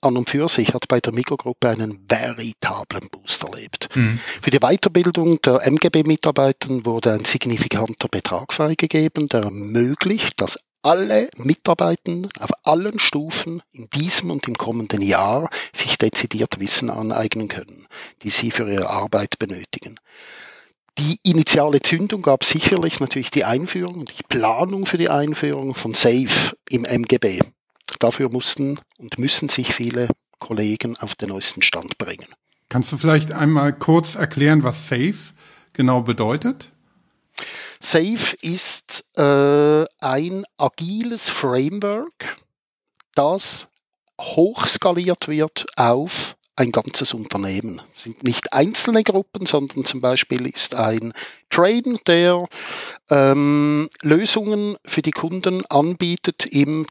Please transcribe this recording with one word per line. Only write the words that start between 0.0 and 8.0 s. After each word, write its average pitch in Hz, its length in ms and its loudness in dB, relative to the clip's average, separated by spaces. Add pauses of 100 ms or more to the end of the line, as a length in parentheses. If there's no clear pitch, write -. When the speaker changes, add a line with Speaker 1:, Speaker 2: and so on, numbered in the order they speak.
Speaker 1:
an 127 160 2
und 123 100 -2
für 143 180 0
sich - 280 2
hat - 140 -6
bei 123 120 4
der 113 140 -4
Mikrogruppe 123 560 -2
einen 107 360 -4
veritablen 113 1040 -4
Boost - 320 -4
erlebt. - 540 -12
Speaker 2:
Mhm. 117 240 0 (220)
Speaker 1:
Für - 80 0
die 139 80 4
Weiterbildung 170 840 2
der 127 260 4
M-G-B-Mitarbeitenden 143 1160 2
wurde 113 300 0
ein 110 100 -4
signifikanter 113 840 -2